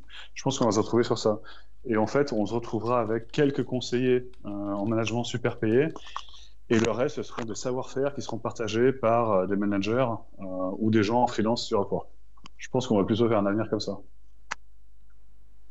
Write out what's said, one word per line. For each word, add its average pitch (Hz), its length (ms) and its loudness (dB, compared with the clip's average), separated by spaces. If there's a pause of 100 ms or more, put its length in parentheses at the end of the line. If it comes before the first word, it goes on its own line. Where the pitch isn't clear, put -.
(340)
Je - 80 -10
pense 131 160 0
qu'on 127 60 4
va 110 80 4
se 104 80 4
retrouver 113 240 4
sur 117 140 0
ça. 104 220 2 (480)
Et 113 80 2
en 107 120 4
fait, 143 240 2
on 107 140 2
se 98 80 -2
retrouvera 117 460 0
avec 113 300 -2
quelques 139 320 2
conseillers, 127 680 0 (160)
euh, 101 40 -8
en 101 380 -4
management 113 360 0
super 120 340 -4
payés, 117 300 4 (840)
et 113 120 6
le 113 100 4
reste, 123 260 0
ce 117 60 -4
seront - 220 -8
des 110 100 -6
savoir-faire 131 580 -2
qui 117 100 -6
seront 107 160 -6
partagés 113 540 2
par, 117 380 4
euh, 92 160 4
des 98 80 0
managers, 104 500 2 (360)
euh, 98 40 -6 (340)
ou 110 120 4
des 110 140 6
gens 117 180 4
en 117 60 4
freelance 113 360 2
sur 107 160 2
Upwork. 95 280 -2 (480)
Je - 140 -10
pense 127 180 0
qu'on 107 100 6
va 95 60 6
plutôt 110 240 4
vers 113 100 4
un 101 80 2
avenir 101 240 0
comme 110 80 2
ça. 101 220 -4 (1700)